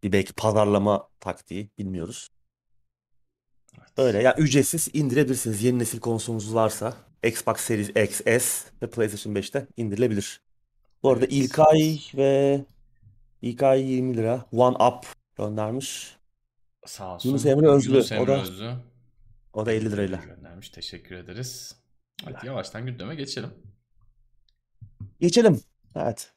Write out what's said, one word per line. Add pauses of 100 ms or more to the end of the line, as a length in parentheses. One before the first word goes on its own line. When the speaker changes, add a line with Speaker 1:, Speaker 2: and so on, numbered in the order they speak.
Speaker 1:
Bir
belki
pazarlama (120)
taktiği,
bilmiyoruz. (1500)
Speaker 2:
Evet.
Speaker 1:
Öyle.
Yani
ücretsiz
indirebilirsiniz.
Yeni
nesil
konsolunuz
varsa (300)
Xbox
Series
X, (220)
S (120)
ve
PlayStation
beşte (100)
indirilebilir. (600)
Bu
arada
Speaker 2:
Evet.
Speaker 1:
İlkay (160)
ve (760)
İlkay
yirmi
lira
One
Up (320)
göndermiş. (680)
Speaker 2:
Sağ
olsun.
Speaker 1:
Yunus
Emre
Özlü.
Speaker 2:
Yunus
Speaker 1:
O
Speaker 2:
Emre
Speaker 1:
da,
Speaker 2:
Özlü. (840)
Speaker 1:
o
da
elli
lirayla.
Speaker 2:
göndermiş.
Teşekkür
ederiz. (480)
Evet,
Speaker 1:
Helal.
Speaker 2:
yavaştan
gündeme
geçelim. (1700)
Speaker 1:
Geçelim. (340)
Evet.